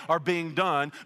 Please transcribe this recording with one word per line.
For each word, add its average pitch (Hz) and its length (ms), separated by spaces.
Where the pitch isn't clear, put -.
are 165 100
being 165 340
done, 147 380